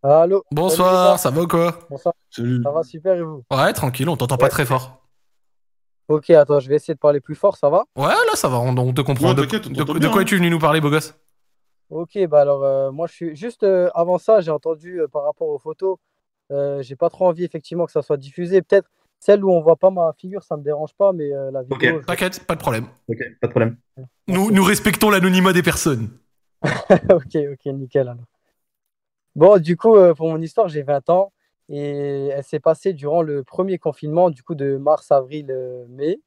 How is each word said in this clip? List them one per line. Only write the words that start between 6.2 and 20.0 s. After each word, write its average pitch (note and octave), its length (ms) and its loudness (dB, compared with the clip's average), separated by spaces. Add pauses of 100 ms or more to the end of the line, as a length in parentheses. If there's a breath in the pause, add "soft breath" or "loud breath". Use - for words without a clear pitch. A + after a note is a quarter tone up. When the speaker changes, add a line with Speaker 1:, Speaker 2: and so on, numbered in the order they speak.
Speaker 1:
attends, D3 300 6
je B2+ 80 -12
vais C#3+ 80 0
essayer D#3+ 180 -4
de C#3 60 -20
parler D3 200 2
plus D3+ 140 -12
fort, G3 220 -2
ça C#3+ 120 0
va ? E3+ 140 0 (140)
Speaker 2:
Ouais, C3+ 100 -2
là, A4 280 0
ça - 140 -2
va, B2+ 120 -2
on, B2+ 160 -2
on B2+ 160 -2
te C3 80 -2
comprend. C3 300 0
Speaker 3:
Ouais, B2+ 40 2
Speaker 2:
De, C#3 60 0
Speaker 3:
t'inquiète, G#3+ 260 -4
on - 40 -12
Speaker 2:
de, C#3 40 -10
Speaker 3:
t'entend D3 200 -4
Speaker 2:
de E3+ 40 -2
Speaker 3:
bien, D3 120 2
Speaker 2:
quoi G3+ 100 2
Speaker 3:
hein. - 20 2
Speaker 2:
es-tu G3+ 140 0
venu F3 140 2
nous E3 100 0
parler, D#3 200 2
beau D3 100 0
gosse ? D3+ 240 -4 (760)
Speaker 1:
Ok, E3 260 -10 (120)
bah D3 140 4
alors, C#3 220 0
euh, C3+ 280 -2
moi, D#3+ 160 -8
je - 60 -14
suis E3 220 -10
juste, A3+ 280 -8
euh, F#3 280 2
avant F3 260 -2
ça, A3 220 2
j'ai D#3+ 120 -4
entendu, E3 480 -8
euh, D3+ 80 -2
par C#3+ 160 -8
rapport D3+ 240 -4
aux D3 100 -6
photos, F3+ 380 -6 (560)
euh, C#3 280 -4
j'ai C3 140 -12
pas E3+ 160 -2
trop - 160 -2
envie, F3 180 0
effectivement, E3 420 -6
que - 60 -14
ça D3 100 -2
soit D3 160 -2
diffusé. F3 440 -2
Peut-être G3 260 2 (300)
celle G#3 260 2
où F#3+ 60 2
on F3 100 4
voit D#3+ 160 4
pas F#3+ 140 2
ma E3+ 260 -2